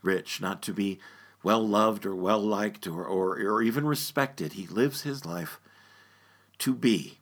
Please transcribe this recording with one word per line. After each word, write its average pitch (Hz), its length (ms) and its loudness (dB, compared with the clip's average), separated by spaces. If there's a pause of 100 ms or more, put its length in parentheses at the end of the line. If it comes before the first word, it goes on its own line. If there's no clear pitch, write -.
rich, 92 400 -2
not 95 220 -6
to 104 100 -6
be 98 260 -2 (440)
well-loved 107 640 4
or 98 100 -4
well-liked 104 720 0
or, 85 180 -6
or, 92 300 0
or 107 260 0
even 117 240 2
respected. 139 680 -2
He 95 120 -10
lives 117 360 0
his 139 240 -8
life 85 340 -8 (1000)
to 131 140 0
be 117 480 2